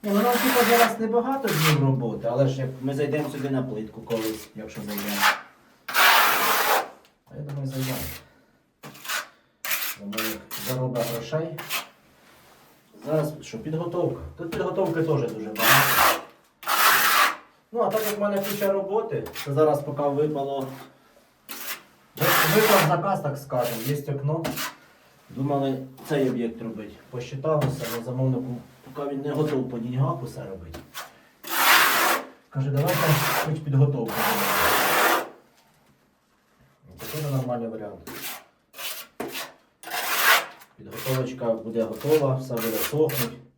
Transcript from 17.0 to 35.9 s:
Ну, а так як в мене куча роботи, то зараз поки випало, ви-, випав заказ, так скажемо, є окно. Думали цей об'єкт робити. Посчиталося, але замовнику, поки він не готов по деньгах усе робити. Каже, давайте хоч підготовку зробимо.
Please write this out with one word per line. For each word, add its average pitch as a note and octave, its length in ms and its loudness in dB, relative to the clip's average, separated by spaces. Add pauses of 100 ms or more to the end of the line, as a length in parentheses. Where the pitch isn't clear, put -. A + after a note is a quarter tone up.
Ну, A3+ 80 -2
а G3+ 100 2
так G#3+ 160 0
як G#3 120 -2
в - 20 -2
мене G3+ 180 0
куча G3 340 0
роботи, G3 520 -2 (200)
то C#3 100 -4
зараз D3+ 280 4
поки C#3 200 -4
випало, C#3 640 0 (1500)
ви-, - 100 2 (280)
випав G#3 340 6
заказ, F#3 320 0
так C#3 180 -4
скажемо, A#2 480 -4
є C#3+ 280 -4
окно. D#3 300 -2 (840)
Думали C3+ 480 0 (300)
цей C3+ 220 2
об'єкт A#2 320 -4
робити. G#2+ 300 -10 (180)
Посчиталося, C3+ 840 -2
але A#2 100 -6
замовнику, B2+ 520 0 (280)
поки C#3+ 240 -6
він C#3 120 -4
не D3 100 -4
готов C#3+ 400 0
по A#2+ 80 -6
деньгах B2+ 440 0
усе - 220 -12
робити. E2+ 340 -14 (1700)
Каже, C#3 200 -2
давайте C#3 240 2 (500)
хоч D#3 140 -2
підготовку C3+ 560 2
зробимо. - 1120 2 (1700)